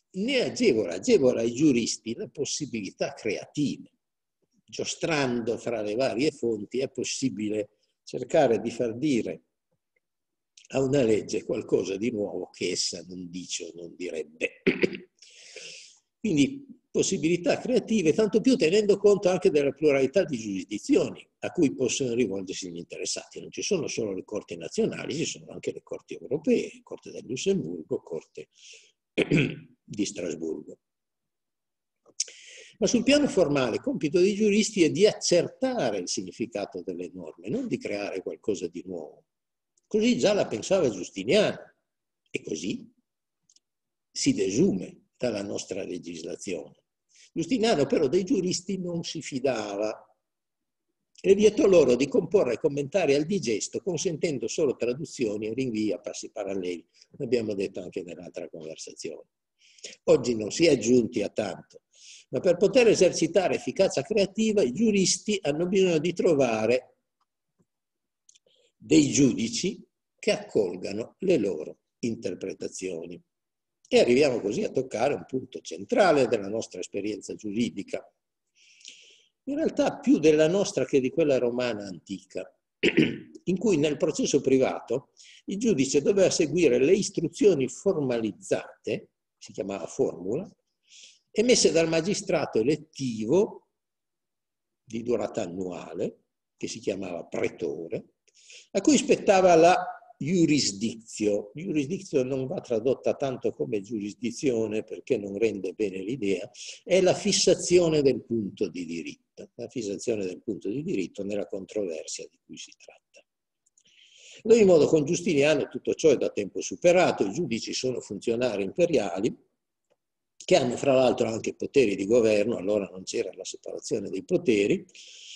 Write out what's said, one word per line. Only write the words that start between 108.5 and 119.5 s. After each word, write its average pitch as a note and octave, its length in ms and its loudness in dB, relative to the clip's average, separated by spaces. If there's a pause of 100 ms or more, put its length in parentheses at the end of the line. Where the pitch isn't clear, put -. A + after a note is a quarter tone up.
di E2+ 160 -8
diritto, E2 680 -12
la A#2+ 140 -12
fissazione G#2 560 -4
del F2+ 180 -8
punto G2 260 -8
di B2+ 140 -6
diritto G2+ 420 -6
nella G2+ 220 -6
controversia F2+ 840 -8
di - 140 -20
cui D#2+ 140 -18
si - 180 -20
tratta. - 480 -20 (1200)
Ad A3 100 4
ogni A#3 120 10
modo, E3+ 220 8
con D#3 180 4
Giustiniano D3 640 2
tutto - 260 -4
ciò D#3+ 160 4
è A#2+ 60 6
da - 140 -2
tempo F#2+ 320 -6
superato, E3 640 2
i C#3+ 60 -4
giudici B2 420 -4
sono - 260 -4
funzionari A2+ 640 -2
imperiali G2 720 0 (1080)